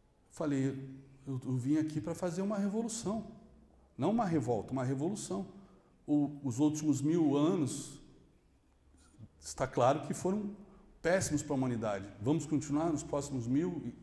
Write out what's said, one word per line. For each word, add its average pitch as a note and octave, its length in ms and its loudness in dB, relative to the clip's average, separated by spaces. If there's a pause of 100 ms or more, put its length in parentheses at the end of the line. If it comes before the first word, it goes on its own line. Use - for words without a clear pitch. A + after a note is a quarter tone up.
(320)
Falei, C3+ 460 0 (500)
Eu, C3 180 -4
eu B2+ 120 0
vim C3+ 200 2
aqui D#3 220 0
para E3 160 -4
fazer F3 260 -2
uma G3+ 160 -2
revolução, G#3 680 -2 (720)
não D3+ 140 0
uma A3+ 140 2
revolta, B2 460 0
uma C3 120 0
revolução. F#3 640 -2 (640)
O, D3 240 4 (100)
os B2+ 180 -2
últimos D3+ 420 4
mil D3+ 340 4
anos, D3+ 640 0 (1400)
está - 260 -4
claro C#3+ 360 4
que C3+ 100 -6
foram G3+ 380 -2 (500)
péssimos E3 420 2
para D3+ 100 -4
a C#3 40 2
humanidade. A2 480 0 (160)
Vamos C#3+ 240 2
continuar D3+ 440 0
nos D3 140 -2
próximos C3+ 420 -4
mil C#3 580 0